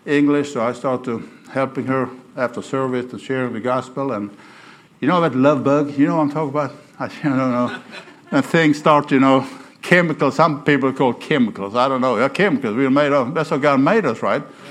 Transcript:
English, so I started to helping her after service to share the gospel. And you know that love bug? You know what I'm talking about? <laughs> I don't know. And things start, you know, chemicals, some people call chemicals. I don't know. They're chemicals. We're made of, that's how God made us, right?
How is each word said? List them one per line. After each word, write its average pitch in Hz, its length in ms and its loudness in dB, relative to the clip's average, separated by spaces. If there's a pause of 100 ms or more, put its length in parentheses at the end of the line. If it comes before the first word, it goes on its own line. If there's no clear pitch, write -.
English, 143 460 0
so 120 100 -4
I 120 100 -2
started 123 320 -4
to 113 240 -6 (220)
helping 131 360 -4
her 131 220 -2 (280)
after 117 260 -4
service 127 480 -4
to 107 80 -14
share 131 300 -4
the 110 120 -8
gospel. 127 520 -4
And 104 180 -6 (720)
you 123 80 -2
know 175 120 2
that 160 140 0
love 135 300 4
bug? 143 340 0
You 143 80 6
know 170 100 0
what 160 60 2
I'm 143 80 0
talking 151 200 -4
about? 135 220 -4 (140)
<laughs> - 140 -20
I 123 80 -6 (140)
don't 139 140 0
know. 123 440 -2 (500)
And 135 140 0
things 160 340 2
start, 147 320 4
you 139 100 4
know, 131 260 4 (360)
chemicals, 160 540 2
some 156 280 2
people 135 280 2
call 131 220 0
chemicals. 107 600 -2
I 123 140 2
don't 135 120 0
know. 123 160 2
They're 120 120 2
chemicals. 139 480 0
We're 135 140 2
made 143 220 2
of, 139 220 0
that's 156 160 -2
how 156 80 0
God 139 220 2
made 185 240 2
us, 113 180 -2
right? 113 200 0 (280)